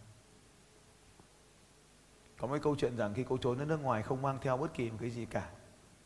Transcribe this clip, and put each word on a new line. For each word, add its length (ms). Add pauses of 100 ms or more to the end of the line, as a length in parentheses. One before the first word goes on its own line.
(2250)
Có 100
mấy 120
câu 160
chuyện 220
rằng 160
khi 160
cô 80
trốn 220
ra 60
nước 160
ngoài 220
không 180
mang 200
theo 160
bất 160
kỳ 180
một 100
cái 80
gì 160
cả. 240 (560)